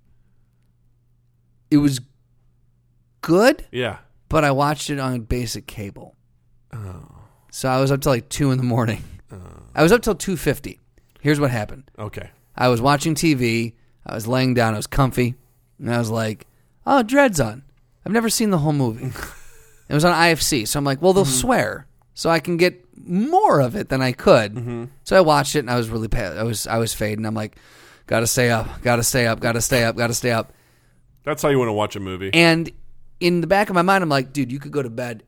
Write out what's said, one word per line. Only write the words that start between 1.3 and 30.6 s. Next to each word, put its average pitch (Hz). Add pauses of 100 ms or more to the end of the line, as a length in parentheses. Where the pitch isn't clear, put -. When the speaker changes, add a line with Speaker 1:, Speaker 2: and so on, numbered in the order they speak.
Speaker 1:
It 151
was 143 (1200)
good. 214
Speaker 2:
Yeah. 120 (320)
Speaker 1:
But 151
I 143
watched 143
it 147
on 127
basic 123
cable. 98 (580)
Speaker 2:
Oh. 95 (460)
Speaker 1:
So -
I 131
was 135
up 139
till, 143
like, 117
two 143
in 127
the 127
morning. 117 (280)
Speaker 2:
Oh. 98 (380)
Speaker 1:
I 147
was 165
up 233
till 214
two 185
fifty. - (400)
Here's 147
what 143
happened. 104
Speaker 2:
Okay. 104 (260)
Speaker 1:
I 127
was 117
watching 143
T 160
V. 117 (300)
I -
was 110
laying 127
down. 117
I 107
was 107
comfy. 127 (440)
And 113
I 120
was 117
like, 110 (380)
"Oh, 269
Dredd's 247
on. 113 (420)
I've 175
never 226
seen 220
the 180
whole 151
movie." 127
<laughs> - (540)
It -
was 147
on 175
I 170
F 165
C, 117
so -
I'm 139
like, 139
"Well, 185
they'll -
Speaker 2:
Mm-hmm. 139
Speaker 1:
swear, 131 (260)
so -
I 165
can 175
get 180 (240)
more 254
of 123
it -
than 131
I 127
could." 117
Speaker 2:
Mm-hmm. 120 (180)
Speaker 1:
So -
I 190
watched 147
it, 151
and 123
I 123
was 113
really 113
pa-, 101
I 107
was, 110
I 113
was 113
fading. 107
I'm 110
like, 110 (500)
"Gotta 113
stay 120
up, 113
gotta 120
stay 120
up, 113
gotta 117
stay 123
up, 113
gotta 117
stay 120
up." 113 (720)